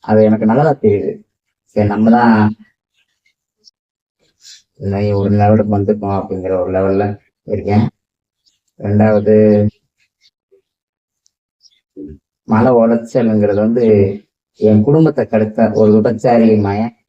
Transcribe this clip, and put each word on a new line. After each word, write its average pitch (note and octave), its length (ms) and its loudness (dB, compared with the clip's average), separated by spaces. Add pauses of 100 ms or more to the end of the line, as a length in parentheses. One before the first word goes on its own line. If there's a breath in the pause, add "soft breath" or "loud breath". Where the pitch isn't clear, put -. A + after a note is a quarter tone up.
அது G#2+ 240 2
எனக்கு A2 220 0
நல்லதா D3 220 2 (120)
தெரியுது. G2+ 280 -2 (640)
சரி, G#2 160 0
நம்ம A2+ 240 2
தான் A#2 180 2 (2500 loud breath)
இன்னும் G2+ 400 -4
ஒரு G2+ 220 0
லெவலுக்கு G#2 340 2
வந்துட்டோம் G2+ 420 -2
அப்படிங்கிற F#2+ 460 -6
ஒரு F#2 140 -6
லெவல்ல G2 340 -2 (420)
இருக்கேன். G2+ 320 0 (960)
ரெண்டாவது, G#2 540 0 (3250)
மன A#2+ 340 0
உளைச்சலுங்கிறது A2 840 0
வந்து A#2 200 0 (720)
என் G#2+ 260 2
குடும்பத்தை D3 400 2
கெடுத்த G#2+ 540 -2
ஒரு G#2+ 160 4
விபச்சாரி A2+ 580 2 (140)
மயன் G#2+ 260 -6 (140)